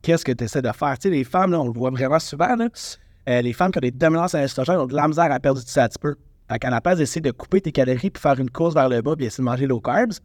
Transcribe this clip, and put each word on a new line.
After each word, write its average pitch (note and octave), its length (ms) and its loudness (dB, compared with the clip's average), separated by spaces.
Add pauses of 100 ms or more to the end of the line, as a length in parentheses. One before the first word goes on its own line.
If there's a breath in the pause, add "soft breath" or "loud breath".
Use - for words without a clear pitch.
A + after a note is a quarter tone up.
Qu'est-ce E3 220 2
que C3+ 80 0
t'essaies B2 300 -2
de A2+ 100 0
faire ? C#3 260 -2
Tu G3 100 -2
sais, - 20 4
les C#3 140 2
femmes, F#3 280 2
là, E3 80 2
on C3 60 -2
le A#2 60 -2
voit A#2+ 180 -2
vraiment C3 280 0
souvent, E3 380 -2
là, A#3 120 0 (600)
euh, B2 120 2
les A#2+ 120 0
femmes F3+ 200 2
qui - 60 -6
ont - 20 0
des B2 100 0
dominances D#3+ 440 2
en D#3+ 40 0
estrogène C#3 380 0
ont C#3+ 100 0
de C3 80 -6
la D3 120 2
misère D#3 240 2
à B2+ 80 0
perdre C3+ 220 0
du A#2+ 40 -12
tissu - 140 -2
adipeux. C#3+ 380 0 (340)
Fait - 80 -4
qu'à B2 120 -4
la A#2+ 100 0
place F3+ 180 2
d'essayer D#3 220 -2
de D3 100 0
couper F#3 300 -2
tes D#3+ 120 -2
calories B2+ 380 2
puis - 100 -10
faire C3+ 180 2
une C3 120 -2
course E3 240 0
vers C3+ 140 4
le B2 120 2
bas C#3+ 160 0
puis C#3 100 -2
essayer A#2+ 160 -6
de B2+ 60 0
manger C3 180 0
low B2 140 0
carbs, G#3 340 0 (100)